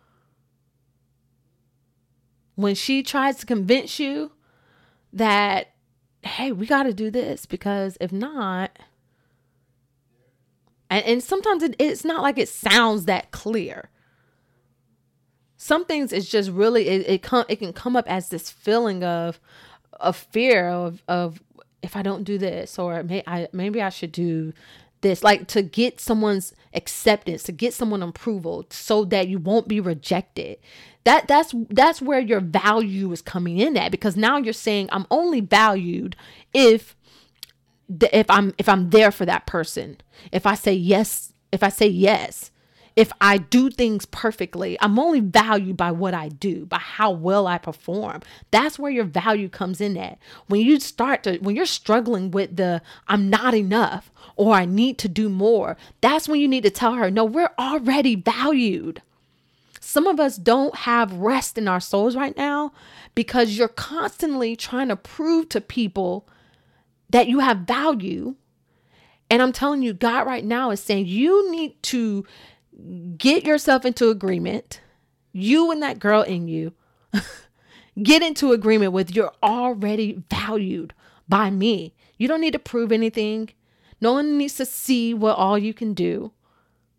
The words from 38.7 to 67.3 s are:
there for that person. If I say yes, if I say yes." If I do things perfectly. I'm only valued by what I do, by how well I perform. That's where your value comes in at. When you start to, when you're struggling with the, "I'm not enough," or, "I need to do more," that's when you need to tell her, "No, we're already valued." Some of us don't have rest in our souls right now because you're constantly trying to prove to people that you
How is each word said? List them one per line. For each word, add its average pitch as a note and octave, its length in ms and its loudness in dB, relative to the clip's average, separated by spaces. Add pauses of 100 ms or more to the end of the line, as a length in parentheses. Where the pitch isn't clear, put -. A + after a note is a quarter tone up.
there G#3+ 200 8
for G3 140 -4
that - 220 -2
person. - 500 -6 (360)
If F3+ 120 -2
I G3+ 100 4
say G3 200 0
yes, F#3+ 580 0 (180)
if F#3 120 -2
I G3 80 4
say G#3+ 160 2
yes." G3 640 0 (460)
If A3 240 6
I G3+ 160 6
do B3 340 2
things A3 360 -2
perfectly. F#3 760 -6
I'm G#3+ 180 4
only D#4 220 2
valued G3+ 560 2
by F3 160 0
what F3+ 220 -2
I D#3 160 -8
do, D#3+ 340 -6
by E3+ 140 -4
how - 320 -2
well F#3 360 0
I F3 120 -2
perform. F3 640 -8 (280)
That's C#4 280 2
where C#4+ 120 -6
your A#3+ 140 0
value F#3+ 460 -2
comes F#3 320 -6
in G3+ 160 -4
at. - 200 -12 (280)
When G3+ 160 2
you C#4 180 6
start C4 440 -2
to, F#3 140 -2
when G3 160 -2
you're E4 120 0
struggling G#3+ 640 0
with F#3 260 -4
the, F3 240 0 (260)
"I'm G3 220 2
not A3+ 260 2
enough," G#3 560 0 (240)
or, G#3 200 4
"I F#3 100 4
need G#3+ 340 0
to G#3+ 100 -4
do G#3+ 200 0
more," G3+ 480 2 (240)
that's D4+ 280 2
when D4+ 120 2
you C#4+ 80 4
need C4 160 2
to G3+ 60 6
tell A#3 240 0
her, A3 160 0
"No, A3 140 2
we're C#4 340 0
already C4 580 2
valued." A#3+ 840 -2 (760)
Some - 280 0
of F4 120 2
us D4 180 0
don't A#3 380 2
have A#3 380 0
rest A3 460 -2
in G#3+ 100 -2
our F3+ 120 0
souls A3 360 0
right C#4 200 -4
now C#4+ 360 -2 (420)
because A#3 420 0
you're A3+ 120 2
constantly C#4 880 -6
trying B3+ 320 -6
to G3+ 80 -2
prove D#4+ 540 -2
to - 100 -2
people F#3+ 640 -4 (840)
that A#3+ 180 4
you C4+ 120 2